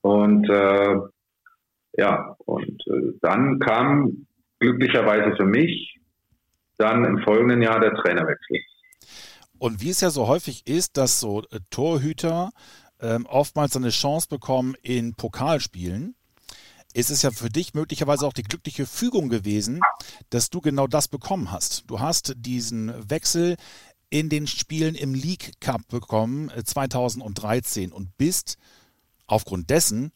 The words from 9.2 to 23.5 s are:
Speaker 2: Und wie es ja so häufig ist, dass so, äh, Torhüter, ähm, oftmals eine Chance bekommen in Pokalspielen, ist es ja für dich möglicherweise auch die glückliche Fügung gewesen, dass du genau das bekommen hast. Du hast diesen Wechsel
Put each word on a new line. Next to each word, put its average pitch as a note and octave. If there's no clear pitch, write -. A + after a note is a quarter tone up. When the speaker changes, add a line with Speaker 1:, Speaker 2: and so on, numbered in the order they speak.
Speaker 2:
Und A2
wie D3
es F#3
ja F3+
so C3+
häufig C#3
ist, D#3+
dass C3
so, G#2+
äh, A2
Torhüter, E3
ähm, A#2
oftmals C#3+
eine B2+
Chance D3
bekommen C3
in A#2+
Pokalspielen, B2+
ist A#2+
es C#3+
ja C3+
für A#2
dich C#3+
möglicherweise D3
auch C3
die B2
glückliche -
Fügung A3+
gewesen, G#2+
dass A#2+
du F3+
genau C#3
das C#3+
bekommen C#3
hast. -
Du F#2+
hast C#3+
diesen A#2
Wechsel E3+